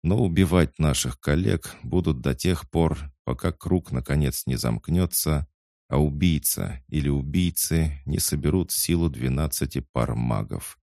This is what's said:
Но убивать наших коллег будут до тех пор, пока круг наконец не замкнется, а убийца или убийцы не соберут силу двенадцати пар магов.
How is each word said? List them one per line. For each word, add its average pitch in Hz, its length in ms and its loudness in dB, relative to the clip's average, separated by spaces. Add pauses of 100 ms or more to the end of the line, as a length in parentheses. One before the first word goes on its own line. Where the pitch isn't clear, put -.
Но 90 160 2
убивать 90 640 4
наших 67 400 2
коллег 85 640 0
будут 76 380 0
до 67 120 0
тех 90 360 -2
пор, 80 420 0 (140)
пока 65 260 -2
круг - 400 -2
наконец 67 560 -2
не 64 80 -2
замкнется, 76 920 0 (420)
а 65 80 0
убийца 73 920 0
или 71 220 -2
убийцы 76 960 0
не 78 140 -2
соберут 78 520 0
силу 85 380 0
двенадцати 67 800 -2
пар 60 240 -2
магов. 53 640 -4 (120)